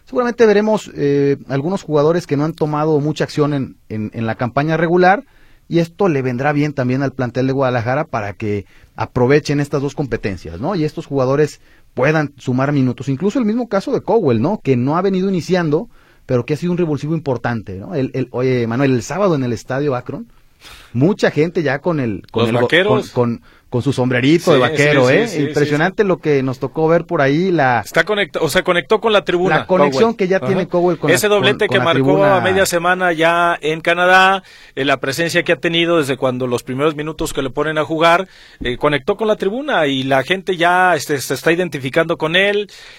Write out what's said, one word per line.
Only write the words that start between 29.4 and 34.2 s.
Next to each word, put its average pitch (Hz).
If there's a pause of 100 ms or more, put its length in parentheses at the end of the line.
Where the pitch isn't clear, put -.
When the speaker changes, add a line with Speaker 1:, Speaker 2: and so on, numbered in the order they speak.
Speaker 1:
la 117
conexión 180
Speaker 2:
Cowell. -
Speaker 1:
que 202
ya 190
Speaker 2:
Ajá. 127
Speaker 1:
tiene 185
Cowell 175
con 151
la, 170
Speaker 2:
Ese 214
doblete 202
Speaker 1:
con, -
Speaker 2:
que 196
Speaker 1:
con -
la -
Speaker 2:
marcó 135
Speaker 1:
tribuna. 196
Speaker 2:
a -
media 190
semana 180
ya 170
en 160
Canadá, 185 (320)